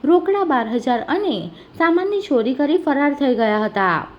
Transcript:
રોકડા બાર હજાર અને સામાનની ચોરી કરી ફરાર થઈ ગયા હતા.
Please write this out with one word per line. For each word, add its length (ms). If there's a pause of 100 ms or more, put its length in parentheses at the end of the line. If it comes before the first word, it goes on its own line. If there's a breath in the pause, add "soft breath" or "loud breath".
રોકડા 400
બાર 240
હજાર 340
અને 480 (280 loud breath)
સામાનની 440
ચોરી 320
કરી 240
ફરાર 360
થઈ 220
ગયા 300
હતા. 420 (120)